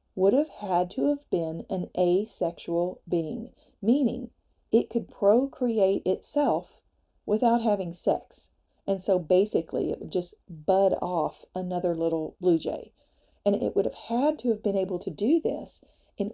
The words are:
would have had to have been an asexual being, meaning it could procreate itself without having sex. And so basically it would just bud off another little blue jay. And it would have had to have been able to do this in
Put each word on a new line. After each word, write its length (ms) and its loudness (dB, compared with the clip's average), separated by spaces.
would 200 4
have 160 2
had 420 -2
to 140 -2
have 240 -2
been 400 -2
an 280 -4
asexual 1080 -2
being, 420 -4
meaning 480 0
it 180 4
could 200 -4
procreate 960 2
itself 760 -2
without 360 2
having 320 0
sex. 560 -4
And 140 -2
so 180 2
basically 720 0
it 80 -6
would 120 -12
just 240 -4
bud 520 2
off 440 -4
another 400 -2
little 460 -2
blue 160 4
jay. 360 -8
And 100 2
it 200 -2
would 100 2
have 80 -6
had 460 -2
to 100 -2
have 140 0
been 140 0
able 220 -2
to 100 -10
do 300 2
this 440 -6
in 160 -4